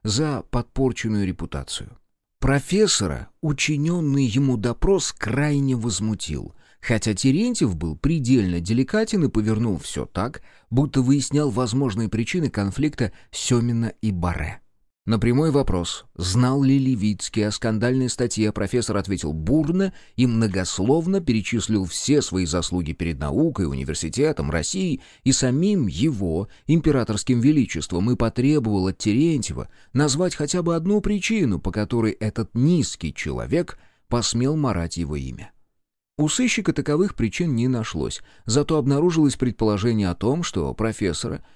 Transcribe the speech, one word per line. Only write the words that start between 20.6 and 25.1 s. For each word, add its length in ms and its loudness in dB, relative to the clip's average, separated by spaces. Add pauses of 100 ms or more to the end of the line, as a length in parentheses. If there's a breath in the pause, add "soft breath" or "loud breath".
перечислил 640 0
все 380 0
свои 240 0
заслуги 480 -2
перед 260 -4
наукой, 460 0
университетом, 840 -2
Россией 520 -2 (240 loud breath)